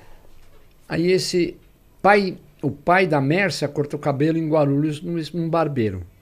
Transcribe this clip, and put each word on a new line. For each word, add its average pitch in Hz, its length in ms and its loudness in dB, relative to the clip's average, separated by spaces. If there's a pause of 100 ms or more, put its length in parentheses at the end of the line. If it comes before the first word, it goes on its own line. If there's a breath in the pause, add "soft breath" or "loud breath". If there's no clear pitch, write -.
(880 loud breath)
Aí 165 220 0
esse 180 460 0 (460)
pai, 196 340 4 (240)
o 143 100 -2
pai 185 360 2
da 151 140 2
Mércia 156 480 0
cortou 147 300 -4
o 147 40 -10
cabelo 151 340 0
em 165 120 -2
Guarulhos, 147 520 2
num, 170 160 -6 (160)
num 165 160 -4
barbeiro. 127 540 -2 (200)